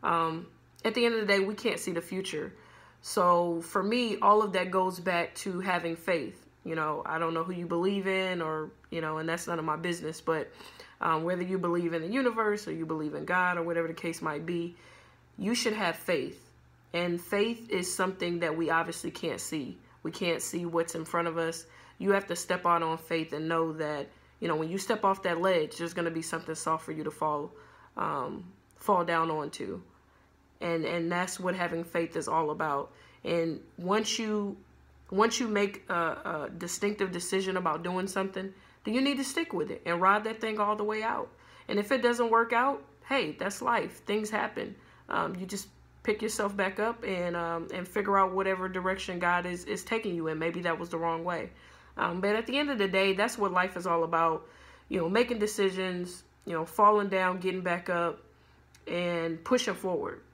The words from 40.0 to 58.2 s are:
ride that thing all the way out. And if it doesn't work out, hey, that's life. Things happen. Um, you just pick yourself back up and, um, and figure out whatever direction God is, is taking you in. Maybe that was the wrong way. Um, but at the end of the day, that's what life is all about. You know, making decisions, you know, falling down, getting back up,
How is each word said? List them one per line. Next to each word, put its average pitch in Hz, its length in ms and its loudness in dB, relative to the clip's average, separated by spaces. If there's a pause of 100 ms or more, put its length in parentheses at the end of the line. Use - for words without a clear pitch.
ride 196 220 6
that 220 180 -4
thing 214 180 -4
all 208 160 2
the 208 80 -4
way 214 200 -2
out. - 260 -2 (380)
And 202 100 0
if 208 140 2
it 262 100 4
doesn't 240 300 4
work 226 200 6
out, 254 320 2 (240)
hey, 202 260 0
that's - 280 -4
life. 233 440 0
Things 214 260 0
happen. - 440 -4 (340)
Um, 165 260 -2
you 180 100 -8
just 196 220 -8 (340)
pick 214 220 0
yourself 208 340 -2
back 196 220 0
up 226 240 -2
and, 175 320 -2
um, 170 360 -2
and 180 160 -6
figure 202 300 2
out 190 140 6
whatever 190 360 0
direction 185 520 -2
God 175 260 2
is, 175 200 -6
is 196 180 -4
taking 220 320 -2
you 160 140 -2
in. 156 100 -4
Maybe 170 220 -2
that 165 180 0
was 170 100 -6
the 175 80 -4
wrong 165 260 -2
way. 175 280 -4 (440)
Um, 170 240 0
but 202 160 2
at 226 120 -2
the 247 100 0
end 294 140 0
of 240 80 -2
the 196 80 2
day, 190 260 4
that's 214 240 0
what 196 140 0
life 185 260 2
is 175 80 -6
all 170 200 2
about. 165 420 2 (420)
You 185 120 0
know, 165 80 0
making 240 280 2
decisions, 185 840 0 (220)
you 170 80 -6
know, 165 120 -2
falling 208 440 6
down, 185 300 2
getting 185 220 -2
back 175 280 0
up, 170 300 0 (680)